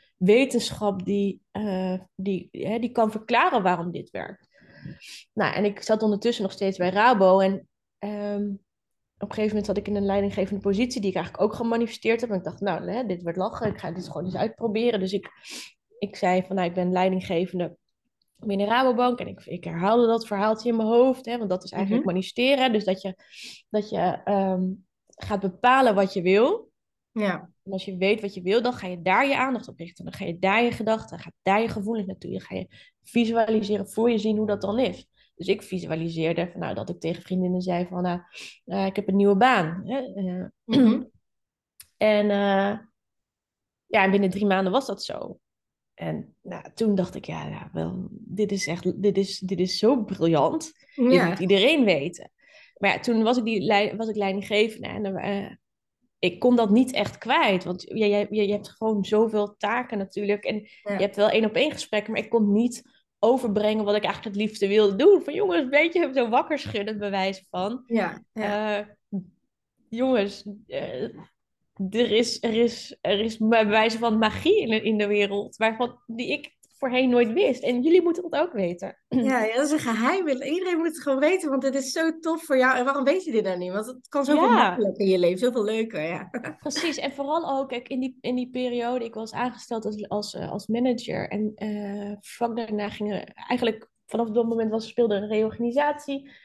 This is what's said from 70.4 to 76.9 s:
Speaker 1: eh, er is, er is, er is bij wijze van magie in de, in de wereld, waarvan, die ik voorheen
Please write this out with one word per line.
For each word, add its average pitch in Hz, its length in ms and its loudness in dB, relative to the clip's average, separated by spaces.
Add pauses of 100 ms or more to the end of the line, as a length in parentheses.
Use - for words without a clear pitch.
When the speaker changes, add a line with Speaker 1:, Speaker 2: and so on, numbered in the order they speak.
Speaker 1:
eh, 131 360 -6 (880)
er 220 200 2
is, 233 320 0
er 226 120 -2
is, 226 460 0
er 196 200 0
is 226 180 -2
bij 220 280 4
wijze 220 320 4
van 226 200 2
magie 302 420 2
in 226 100 -2
de, 220 120 0
in 220 160 0
de 208 80 2
wereld, 202 500 -2
waarvan, 226 500 -2
die 226 260 -8
ik - 240 -8 (220)
voorheen 254 300 2